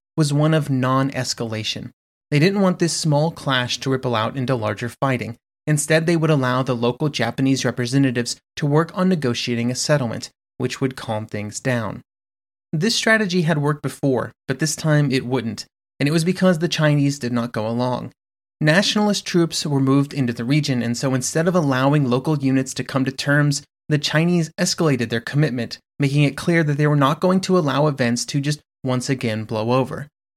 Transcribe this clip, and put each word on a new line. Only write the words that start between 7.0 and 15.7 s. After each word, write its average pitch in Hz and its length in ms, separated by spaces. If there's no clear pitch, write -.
Japanese 131 560
representatives 123 720
to 156 100
work 156 260
on 185 160
negotiating 120 600
a 123 40
settlement, 127 540
which 123 200
would 131 160
calm 110 300
things 107 340
down. 120 440
This 190 240
strategy 214 460
had 160 160
worked 147 240
before, 123 520
but 131 120
this 156 180
time 147 340
it 123 140
wouldn't, 117 400